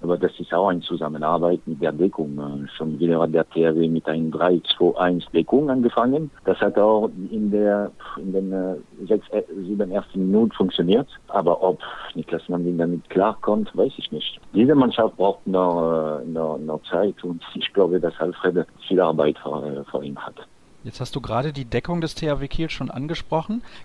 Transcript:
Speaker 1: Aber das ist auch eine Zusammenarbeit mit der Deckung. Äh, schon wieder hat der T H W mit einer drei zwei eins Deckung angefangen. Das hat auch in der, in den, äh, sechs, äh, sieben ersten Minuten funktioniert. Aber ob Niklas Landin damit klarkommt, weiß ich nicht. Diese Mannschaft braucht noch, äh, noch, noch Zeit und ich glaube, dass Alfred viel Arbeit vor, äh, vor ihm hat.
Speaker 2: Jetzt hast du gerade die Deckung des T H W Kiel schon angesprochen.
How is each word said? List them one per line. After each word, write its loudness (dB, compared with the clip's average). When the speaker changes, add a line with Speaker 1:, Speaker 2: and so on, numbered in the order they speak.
Speaker 1:
Aber 0
das 0
ist -6
auch 4
eine 0
Zusammenarbeit 0
mit -6
der 0
Deckung. -2
Äh, -8
schon -6
wieder 4
hat 0
der 2
T 2
H 2
W 4
mit 0
einer -2
drei 2
zwei 2
eins 2
Deckung 2
angefangen. 2
Das 2
hat 2
auch 4
in 0
der, 2
in -6
den, -2
äh, -2
sechs, 0
äh, -2
sieben -2
ersten -2
Minuten 4
funktioniert. 2
Aber 2
ob 2
Niklas -6
Landin -2
damit -2
klarkommt, 0
weiß 2
ich -10
nicht. -8
Diese 6
Mannschaft 4
braucht 0
noch, 2
äh, -12
noch, -4
noch -6
Zeit -2
und -6
ich -6
glaube, 4
dass 0
Alfred 0
viel 4
Arbeit 2
vor, -6
äh, -8
vor -6
ihm -10
hat. -14
Speaker 2:
Jetzt -14
hast -8
du -6
gerade -4
die -8
Deckung -2
des -4
T -2
H -2
W -6
Kiel -2
schon -6
angesprochen. -4